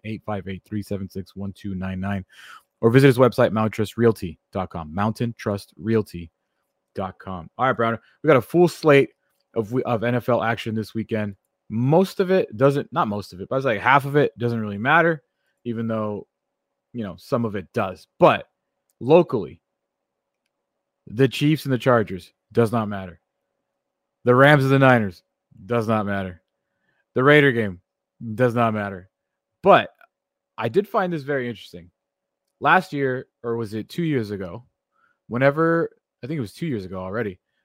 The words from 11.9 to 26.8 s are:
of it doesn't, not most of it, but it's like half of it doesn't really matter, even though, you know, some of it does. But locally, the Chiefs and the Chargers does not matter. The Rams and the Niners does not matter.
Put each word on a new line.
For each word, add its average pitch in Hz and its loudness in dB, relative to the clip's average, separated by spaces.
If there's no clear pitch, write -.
of 185 0
it 185 0
doesn't, 139 2
not 156 -2
most 101 -8
of 90 -16
it, 101 -12
but 127 -4
it's 135 -4
like 110 0
half 131 4
of 139 -2
it 143 2
doesn't 117 -4
really 104 -8
matter, 160 2
even 117 -6
though, 107 -6
you 120 -10
know, 90 -10
some - -4
of 104 -8
it 90 -12
does. 95 -6
But 131 4
locally, 127 2
the 127 0
Chiefs 147 0
and 139 -2
the 123 -2
Chargers 104 0
does 117 2
not 110 -4
matter. 95 -12
The 123 4
Rams 135 6
and 135 2
the 139 4
Niners 120 4
does 113 -2
not 110 0
matter. 95 -6